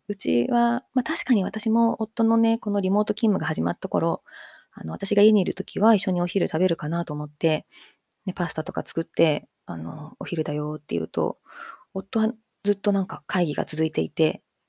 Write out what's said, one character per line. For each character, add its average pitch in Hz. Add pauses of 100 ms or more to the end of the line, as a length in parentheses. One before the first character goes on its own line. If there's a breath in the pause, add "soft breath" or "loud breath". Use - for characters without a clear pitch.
う 202
ち 240
は、 240 (100)
ま 254
あ、 -
確 330
か 262
に 196
私 214
も 226
夫 226
の 226
ね、 226
こ 220
の 202
リ 185
モ 202
ー -
ト 214
勤 220
務 185
が 160
始 160
ま 165
っ -
た -
頃、 - (500 loud breath)
あ -
の、 160
私 196
が 202
家 214
に 208
い 170
る -
時 -
は 214
一 185
緒 190
に 175
お 175
昼 170
食 160
べ 185
る 170
か 151
な 170
と 151
思 151
っ 147
て、 156 (600 soft breath)
ね、 185
パ 170
ス -
タ 156
と -
か -
作 -
っ 165
て、 156 (180)
あ 170
の、 156
「お 160
昼 160
だ 147
よ」 151
っ -
て -
言 165
う -
と、 - (540 loud breath)
夫 190
は 220 (320)
ず 202
っ -
と 202
な 196
ん 190
か -
会 180
議 147
が -
続 156
い 160
て 160
い 160
て、 - (260)